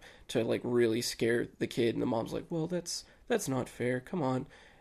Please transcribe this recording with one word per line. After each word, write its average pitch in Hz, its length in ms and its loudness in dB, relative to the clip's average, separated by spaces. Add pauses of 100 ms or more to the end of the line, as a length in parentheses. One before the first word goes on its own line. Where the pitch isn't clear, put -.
(280)
to, 120 160 0
like, 117 200 0
really 120 380 4
scare 120 460 0 (100)
the 123 80 0
kid. 117 280 2
And 113 80 0
the 120 40 0
mom's 113 260 0
like, 123 180 -6
"Well, 165 160 -2
that's, 175 380 -4 (240)
that's 233 200 0
not - 200 0
fair. 127 320 -2
Come 170 220 -4
on." 131 240 0 (340)